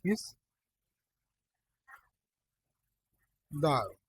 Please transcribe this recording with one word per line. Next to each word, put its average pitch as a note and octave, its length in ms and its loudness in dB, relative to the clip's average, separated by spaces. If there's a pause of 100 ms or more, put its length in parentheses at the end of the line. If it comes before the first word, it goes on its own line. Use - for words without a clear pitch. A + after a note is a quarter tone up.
পিস। G#3 200 0 (3500)
দারুণ। B2 340 2 (120)